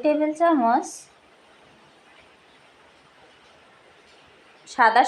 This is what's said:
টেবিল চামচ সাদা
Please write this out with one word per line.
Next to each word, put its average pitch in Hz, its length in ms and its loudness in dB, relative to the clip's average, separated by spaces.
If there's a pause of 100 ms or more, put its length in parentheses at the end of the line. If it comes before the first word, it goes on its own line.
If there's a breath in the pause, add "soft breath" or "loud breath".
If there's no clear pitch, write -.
টেবিল 302 260 0 (100)
চামচ 311 460 0 (3750)
সাদা 233 400 2